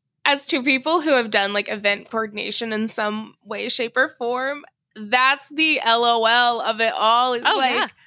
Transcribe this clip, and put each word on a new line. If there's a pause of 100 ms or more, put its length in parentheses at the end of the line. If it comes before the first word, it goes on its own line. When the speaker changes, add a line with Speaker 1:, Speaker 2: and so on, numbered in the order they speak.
(280)
Speaker 1:
As
two
people
who
have
done,
like,
event
coordination
in
some
way,
shape,
or
form, (320)
that's
the
L
O
L
of
it
all.
It's
Speaker 2:
Oh,
Speaker 1:
like,
Speaker 2:
yeah. (200)